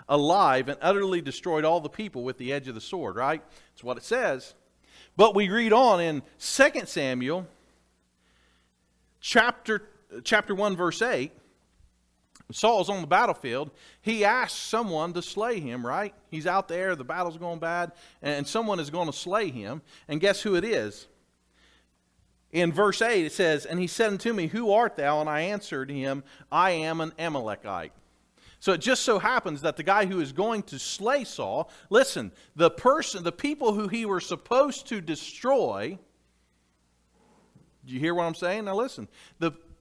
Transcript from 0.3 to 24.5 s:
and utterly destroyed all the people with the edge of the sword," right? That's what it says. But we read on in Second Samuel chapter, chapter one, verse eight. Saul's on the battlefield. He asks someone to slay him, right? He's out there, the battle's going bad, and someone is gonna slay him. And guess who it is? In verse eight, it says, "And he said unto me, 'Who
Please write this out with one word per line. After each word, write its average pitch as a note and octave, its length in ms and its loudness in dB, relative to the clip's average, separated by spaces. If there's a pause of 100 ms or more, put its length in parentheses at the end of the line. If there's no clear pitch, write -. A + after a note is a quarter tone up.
and C#3+ 140 -6
utterly F#3 400 2
destroyed D#3 420 -2
all E3 160 4
the D3 80 -8
people F3 340 -10
with B2+ 140 -6
the B2+ 160 -6
edge C#3 160 -6
of B2+ 60 -10
the G#2+ 80 -12
sword," C3 340 -8
right? C#3+ 260 -2 (300)
That's - 100 -20
what B2 140 -6
it A#2+ 60 -14
says. F#3+ 500 -2 (640)
But G#3 180 10
we G3+ 140 4
read A3 240 2
on A3 300 6
in D#3 200 -2 (140)
Second C4+ 500 2
Samuel C#3 600 -4 (1800)
chapter, A3+ 680 2 (340)
chapter G#3 320 0
one, G3 220 0
verse E3+ 240 -2
eight. F#3 320 0 (1200)
Saul's G#3+ 380 2
on G3 100 -4
the E3 60 -8
battlefield. D3+ 640 0 (320)
He A3 240 -2
asks A#3 320 0
someone F3 560 -4
to F3 80 -4
slay A3 380 -4
him, B2 260 -8
right? F#3+ 280 -4 (160)
He's D#3 160 -8
out F#3+ 220 0
there, F3+ 260 -2
the C#3 100 -8
battle's E3 340 -4
going E3+ 200 -8
bad, E3+ 340 -4 (280)
and C#3+ 260 -4
someone G#3+ 340 -2
is D3 100 -8
gonna E3 240 -4
slay G3+ 340 -2
him. B2 320 -10 (280)
And D3+ 120 -4
guess G3 220 4
who G3+ 140 2
it F3 80 2
is? B2 440 -2 (1400)
In E3+ 220 0
verse F#3+ 300 2
eight, A3 240 2
it D3+ 60 -8
says, D#3 340 2
"And E3+ 120 -6
he F3+ 80 -2
said G#3+ 260 0
unto G#3+ 200 -2
me, F#3 140 -2
'Who G#3+ 260 0